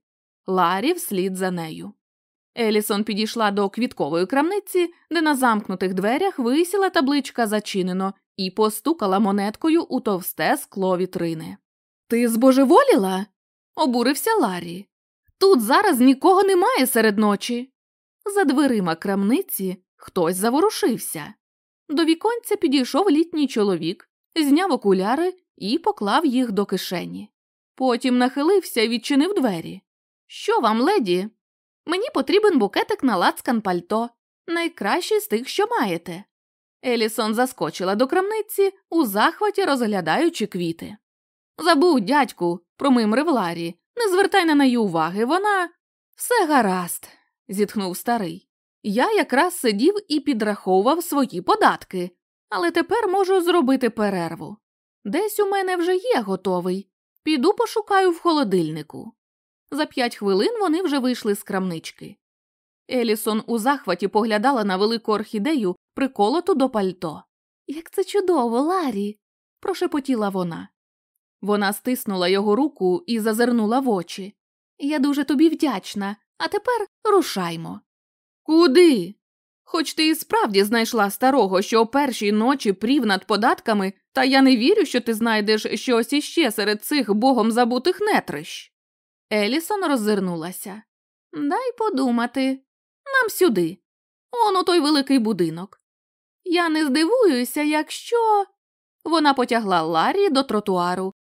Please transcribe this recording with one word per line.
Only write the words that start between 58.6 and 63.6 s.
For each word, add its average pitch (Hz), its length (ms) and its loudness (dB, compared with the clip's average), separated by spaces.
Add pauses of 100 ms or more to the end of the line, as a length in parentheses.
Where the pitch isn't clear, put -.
За 294 140 -4
п'ять 247 300 -4
хвилин 214 440 0
вони 349 220 0
вже 294 180 0
вийшли 240 360 -2
з - 80 -12
крамнички. 180 720 -8 (760)
Елісон 220 560 -2
у 233 120 -2
захваті 208 480 -2